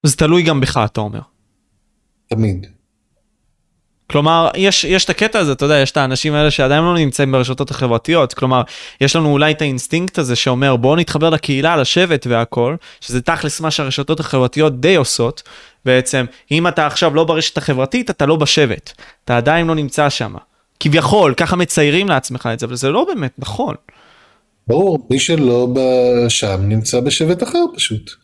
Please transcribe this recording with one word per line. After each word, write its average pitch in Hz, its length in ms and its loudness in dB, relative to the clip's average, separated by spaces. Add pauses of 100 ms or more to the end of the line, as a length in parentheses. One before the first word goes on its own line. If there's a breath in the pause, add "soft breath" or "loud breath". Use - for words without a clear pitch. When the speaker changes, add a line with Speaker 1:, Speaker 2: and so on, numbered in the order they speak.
Speaker 1:
זה 143 100 0
תלוי 170 260 4
גם 160 180 0
בך, 135 240 -2
אתה 110 160 -4
אומר. 107 200 -8 (1080)
Speaker 2:
תמיד. 107 380 -2 (1400)
Speaker 1:
כלומר, 160 460 2
יש, 190 280 0
יש 180 200 0
את - 60 -4
הקטע 214 280 0
הזה, 151 140 0
אתה 135 120 -2
יודע, 147 140 4
יש 135 120 2
את - 60 -6
האנשים 139 380 -2
האלה 147 160 2
שעדיין 143 340 2
לא 175 100 2
נמצאים 139 380 0
ברשתות 131 380 0
החברתיות, 131 640 0
כלומר, 127 280 2 (380 loud breath)
יש 139 160 2
לנו 156 160 2
אולי 151 200 2
את 151 100 -4
האינסטינקט 156 560 -4
הזה 123 180 -2
שאומר, 131 400 2
"בוא 131 200 2
נתחבר 160 340 0
לקהילה, 151 460 0
לשבט 156 500 0
והכל", 120 500 0 (240 loud breath)
שזה 123 200 -4
תכלס 151 400 -4
מה 160 100 -2
שהרשתות 143 500 -4
החברתיות 135 600 0
די 175 160 4
עושות, 127 460 -2 (420 loud breath)
בעצם, 127 400 2 (260 loud breath)
אם 165 180 2
אתה 165 180 0
עכשיו 151 280 0
לא 160 100 4
ברשת 160 340 -2
החברתית, 143 520 -2
אתה - 160 -2
לא 160 100 2
בשבט, 143 560 0 (320 loud breath)
אתה 120 120 0
עדיין 156 300 2
לא 165 80 0
נמצא 147 360 0
שם. 104 240 -8 (460)
כביכול, 151 540 2
ככה 170 220 -2
מציירים 170 520 0
לעצמך 127 440 -2
את 113 60 -6
זה, 120 80 -6
אבל 123 100 -10
זה 135 140 -2
לא 247 240 0
באמת 151 240 -6
נכון. - 360 -6 (920 soft breath)
Speaker 2:
ברור, 156 440 0
מי 135 80 2
שלא 127 540 2
ב-, 123 560 2
שם 98 340 -2
נמצא 110 380 0
בשבט 160 420 0
אחר 349 220 0 (120)
פשוט. - 340 -6 (140)